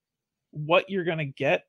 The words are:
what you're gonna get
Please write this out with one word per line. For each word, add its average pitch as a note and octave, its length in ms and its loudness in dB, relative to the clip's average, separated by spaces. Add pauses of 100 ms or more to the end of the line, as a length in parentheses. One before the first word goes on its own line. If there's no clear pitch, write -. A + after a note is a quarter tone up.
(520)
what D#3 380 2
you're F#3+ 140 -2
gonna D#3+ 220 -2
get C#3 440 -2